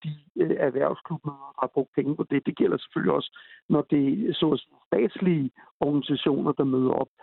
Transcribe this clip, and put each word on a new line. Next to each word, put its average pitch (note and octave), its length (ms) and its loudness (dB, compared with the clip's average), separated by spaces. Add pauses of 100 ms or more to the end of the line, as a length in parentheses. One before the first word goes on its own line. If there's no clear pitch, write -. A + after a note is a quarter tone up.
de, D3+ 100 -8 (220)
øh, E3+ 240 0
erhvervsklubmøder, C#3+ 960 -4
der C#3 60 -6
har B2+ 120 -2
brugt - 220 -4
penge C#3+ 200 0
på C#3+ 160 -4
det. C#3 140 0
Det E3 120 -4
gælder - 200 2
selvfølgelig - 360 -2
også, - 260 -4 (300)
når D3+ 120 4
det C#3+ 480 0
er, D#3 40 -2
så D#3 180 0
at - 80 0
sige, - 180 -18 (100)
statslige F3 640 0 (280)
organisationer, C#3+ 720 0
der D3 120 -2
møder B2+ 280 2
op. - 160 0 (160)